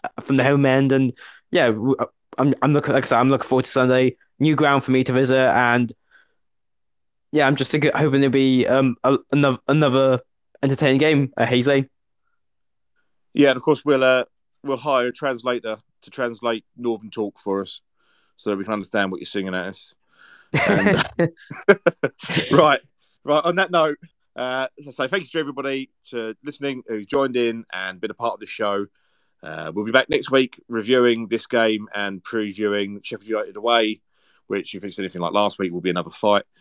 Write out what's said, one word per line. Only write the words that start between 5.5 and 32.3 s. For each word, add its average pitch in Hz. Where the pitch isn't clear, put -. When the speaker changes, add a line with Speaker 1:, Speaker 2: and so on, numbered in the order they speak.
Speaker 1:
yeah, 147
I'm 143
just 135
thinking, 151
hoping 139
there'll 139
be, 131
um, 131
a, 135
another, 143
another 135
entertaining 135
game 143
at 117
Hazley. 131
Speaker 2:
Yeah, 143
and 123
of 123
course 147
we'll, 135
uh, 127
we'll 139
hire 127
a 120
translator 120
to -
translate 117
Northern 110
talk 104
for 98
us, -
so -
that 101
we 95
can 107
understand 98
what -
you're -
singing 95
at 90
us. -
And, 202
<laughs> 165
right, 151
right. 147
On 170
that 185
note, 156
uh, 127
as 147
I -
say, 131
thanks 170
to 165
everybody 135
to 113
listening 139
who's 107
joined 135
in 117
and 92
been 110
a -
part 117
of 98
the 107
show. 101
Uh, 80
we'll 104
be 110
back 131
next 127
week 131
reviewing 117
this 113
game 110
and 101
previewing 104